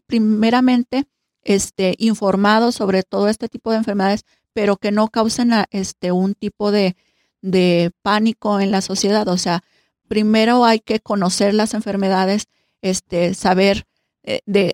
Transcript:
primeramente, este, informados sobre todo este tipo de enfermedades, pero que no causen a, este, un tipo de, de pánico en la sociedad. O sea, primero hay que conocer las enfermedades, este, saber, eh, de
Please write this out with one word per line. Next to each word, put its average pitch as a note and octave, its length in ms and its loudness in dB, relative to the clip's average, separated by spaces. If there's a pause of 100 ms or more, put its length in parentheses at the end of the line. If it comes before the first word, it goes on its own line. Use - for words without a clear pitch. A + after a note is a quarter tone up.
primeramente, A#3+ 960 0 (380)
este, G3 560 -2
informados G#3+ 760 2
sobre F#3+ 280 0
todo G3+ 260 -2
este A3 220 -4
tipo - 200 -8
de A3+ 60 0
enfermedades, G#3 480 -2 (300)
pero G#3 240 0
que G#3 140 -4
no G#3+ 160 2
causen A#3 440 0
a, G#3+ 200 2
este, F#3+ 380 -6
un F#3 220 0
tipo G#3 380 -4
de, G3 260 0 (460)
de F3+ 480 2 (100)
pánico G#3 600 0
en G3 100 0
la G3 100 0
sociedad. G3+ 480 -2
O F3+ 80 0
sea, F3 260 -4 (460)
primero A3 560 2
hay A3+ 160 2
que G#3+ 200 -4
conocer G3 520 -2
las G#3+ 220 0
enfermedades, G3 720 -2 (340)
este, F#3 540 -2
saber, G3 500 2 (420)
eh, - 200 -4
de G#3+ 280 0